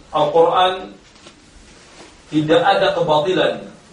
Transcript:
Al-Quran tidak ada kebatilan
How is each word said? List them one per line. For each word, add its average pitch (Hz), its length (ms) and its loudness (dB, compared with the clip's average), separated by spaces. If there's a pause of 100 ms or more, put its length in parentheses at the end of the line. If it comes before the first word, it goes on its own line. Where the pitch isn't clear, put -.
(120)
Al-Quran 170 800 0 (1400)
tidak 156 320 2
ada - 220 2 (100)
kebatilan 170 560 0 (400)